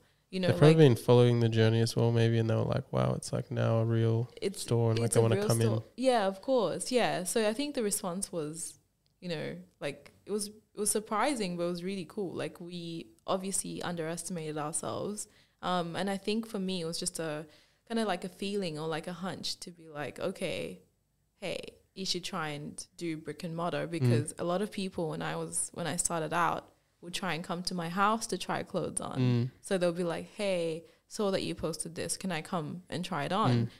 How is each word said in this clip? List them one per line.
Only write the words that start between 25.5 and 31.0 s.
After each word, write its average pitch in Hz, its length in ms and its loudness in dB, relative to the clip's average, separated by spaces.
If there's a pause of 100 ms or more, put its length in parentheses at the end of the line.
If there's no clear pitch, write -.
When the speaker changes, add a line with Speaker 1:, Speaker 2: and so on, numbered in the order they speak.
Speaker 1:
when 170 140 -6
I 151 80 -2
started 160 380 -4
out, 160 380 0 (300)
would 175 120 -14
try 175 220 -4
and 165 80 -6
come 180 180 -6
to 185 140 -4
my 170 120 -4
house 202 380 2
to 180 120 -4
try - 260 -4
clothes - 360 -4
on. - 200 -6
Speaker 2:
Mm. 123 320 4 (100)
Speaker 1:
So 196 160 -2
they'll 175 140 2
be 175 120 -4
like, 175 220 -2 (120)
"Hey, 170 480 -2 (220)